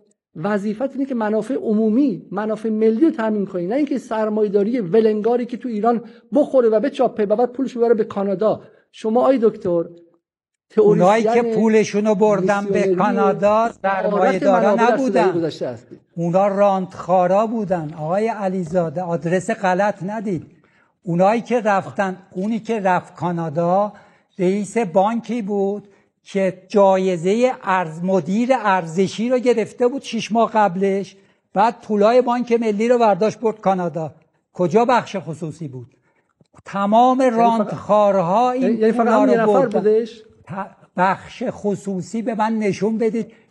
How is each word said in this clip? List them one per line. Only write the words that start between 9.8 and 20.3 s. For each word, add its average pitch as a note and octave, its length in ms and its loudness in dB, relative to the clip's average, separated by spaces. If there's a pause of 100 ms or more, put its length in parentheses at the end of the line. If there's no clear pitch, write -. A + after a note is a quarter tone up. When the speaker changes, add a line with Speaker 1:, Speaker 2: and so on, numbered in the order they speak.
Speaker 2:
اونایی G3+ 440 6
که G#3+ 80 2
Speaker 1:
تئوریسین A#3 240 2
Speaker 2:
پولشون G#3+ 520 2
رو G#3+ 80 4
بردن G3+ 500 2
به G3+ 80 -2
Speaker 1:
میسیونری G3 220 2
Speaker 2:
کانادا، G3+ 760 2 (120)
سرمایه F#3+ 280 -2
Speaker 1:
غارت F#3+ 340 2
Speaker 2:
دارا G3 320 4
Speaker 1:
منابع - 0 -
در A#3 200 4
سده C#4 40 0
Speaker 2:
نبودن. A3 320 2
Speaker 1:
گذشته E3 360 -4
هستید. - 320 -14 (160)
Speaker 2:
اونا E3+ 300 0
رانتخارا F#3+ 1000 0
بودن. F3+ 520 -6
آقای F#3 300 -4
علیزاده، F#3 760 -4
آدرس E3+ 480 -4
غلط G3+ 560 -2
ندید. G3+ 400 -6 (560)